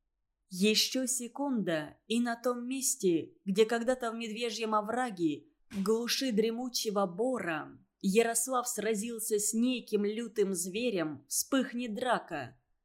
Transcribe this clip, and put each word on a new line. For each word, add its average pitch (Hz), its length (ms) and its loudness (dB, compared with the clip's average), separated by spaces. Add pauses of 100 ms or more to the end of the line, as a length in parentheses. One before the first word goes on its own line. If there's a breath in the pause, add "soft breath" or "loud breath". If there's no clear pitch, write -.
(580)
Ещё 214 480 2
секунда, 233 920 -2 (100)
и 226 140 0
на 240 140 0
том 247 300 -2
месте, 247 680 0 (120)
где 196 200 6
когда-то 233 460 0
в 226 40 -8
Медвежьем 226 580 -4
овраге, 208 760 0 (220)
в 196 140 -4
глуши 233 480 2
дремучего 226 760 0
бора, 175 720 -4 (220)
Ярослав 233 680 2
сразился 220 720 -2
с 208 160 0
неким 226 520 2
лютым 214 480 0
зверем, 180 760 -2
вспыхнет 247 640 0
драка. 190 640 -2 (280)